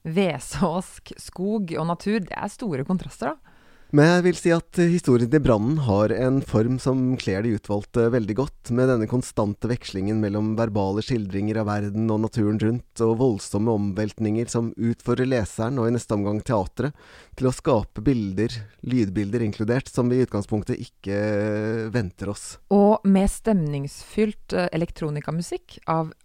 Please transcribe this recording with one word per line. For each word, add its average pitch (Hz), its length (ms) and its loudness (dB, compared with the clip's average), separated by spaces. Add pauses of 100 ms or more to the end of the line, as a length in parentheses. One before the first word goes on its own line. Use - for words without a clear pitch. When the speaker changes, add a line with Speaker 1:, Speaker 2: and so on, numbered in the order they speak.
Speaker 1:
vesask 165 1120 -2
skog 196 600 -6
og 160 100 -4
natur, 196 320 -2
det - 160 -8
er - 160 -8
store 151 320 -4
kontraster 151 500 -6
da. - 180 -20 (440)
Speaker 2:
Men 147 140 10
jeg 175 160 4
vil 175 100 4
si - 160 0
at 165 240 0 (160)
historien 123 400 4
til 156 80 6
Brannen 123 460 4
har 107 260 4
en 127 320 2
form 120 380 2
som 131 400 0
kler 101 240 -2
De 117 100 0
utvalgte 104 560 0
veldig 110 240 0
godt, 131 400 -6
med 131 140 4
denne 113 180 2
konstante 110 640 -2
vekslingen 104 500 -2
mellom 107 380 -2
verbale 104 480 0
skildringer 104 560 -2
av 104 80 -2
verden 104 420 -2
og 107 140 0
naturen 107 340 0
rundt, 113 460 -2
og 113 160 4
voldsomme 110 500 0
omveltninger 107 800 -2
som 117 240 -2
utfordrer 117 540 0
leseren, 120 500 -2
og 113 80 2
i 120 80 2
neste 113 220 -2
omgang 104 260 -2
teatret, 113 540 -2 (400)
til 127 100 2
å 123 80 2
skape 107 480 0
bilder, 110 480 0 (320)
lydbilder 107 640 0
inkludert, 110 420 -2
som 123 240 0
vi 127 80 2
i 123 60 4
utgangspunktet 107 560 -4
ikke 101 400 -6 (720)
venter 101 400 -4
oss. - 240 -16 (160)
Speaker 1:
Og 202 320 4
med 196 260 4
stemningsfylt, 175 1300 -2
eh, 175 160 0
elektronikamusikk 160 1040 -6 (100)
av 160 240 0 (140)